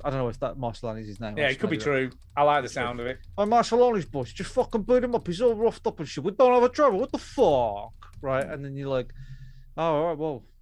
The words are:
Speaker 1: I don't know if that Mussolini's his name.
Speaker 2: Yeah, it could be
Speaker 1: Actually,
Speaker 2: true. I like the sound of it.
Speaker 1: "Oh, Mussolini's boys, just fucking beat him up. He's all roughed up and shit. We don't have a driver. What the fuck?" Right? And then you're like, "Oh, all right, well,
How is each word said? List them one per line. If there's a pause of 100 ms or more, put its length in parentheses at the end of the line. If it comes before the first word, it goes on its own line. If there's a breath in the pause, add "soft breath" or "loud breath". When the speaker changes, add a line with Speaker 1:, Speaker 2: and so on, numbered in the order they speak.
Speaker 1:
I
don't
know
if
that
Mussolini's
his
name.
Speaker 2:
Yeah,
it
could
be
Speaker 1:
Actually,
Speaker 2:
true. (200)
I
like
the
sound
of
it. (200)
Speaker 1:
"Oh,
Mussolini's
boys,
just
fucking
beat
him
up.
He's
all
roughed
up
and
shit.
We
don't
have
a
driver.
What
the
fuck?" (300)
Right?
And
then
you're
like, (640 loud breath)
"Oh,
all
right,
well, (160)